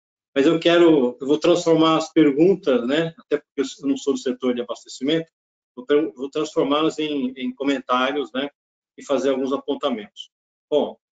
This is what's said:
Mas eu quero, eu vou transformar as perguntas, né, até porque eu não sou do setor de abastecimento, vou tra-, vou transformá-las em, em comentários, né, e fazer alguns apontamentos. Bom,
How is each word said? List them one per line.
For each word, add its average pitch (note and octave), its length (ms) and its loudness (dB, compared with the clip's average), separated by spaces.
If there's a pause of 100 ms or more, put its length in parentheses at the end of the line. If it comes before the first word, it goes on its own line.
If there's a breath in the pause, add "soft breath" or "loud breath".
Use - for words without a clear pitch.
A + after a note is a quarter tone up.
(360)
Mas C#3 100 2
eu E3 140 2
quero, E3 600 4
eu C3 80 -8
vou D3+ 120 2
transformar D#3+ 580 2
as D#3+ 160 -6
perguntas, D3 720 2
né, D#3+ 320 -2
até - 200 -4
porque - 240 -8
eu C3+ 260 -8
não C3+ 100 0
sou C3+ 160 -2
do B2+ 60 -6
setor B2+ 340 -4
de A#2+ 80 -4
abastecimento, D3+ 680 -6 (440)
vou B2+ 100 -16
tra-, D3 300 2
vou C3+ 140 -10
transformá-las D3+ 680 -2
em, C#3+ 360 -4
em B2+ 160 -8
comentários, C3 800 -2
né, C3+ 160 -6 (480)
e C3 80 -20
fazer C3+ 280 -2
alguns C3 200 -4
apontamentos. C3 800 -6 (400)
Bom, A#2+ 260 0 (180)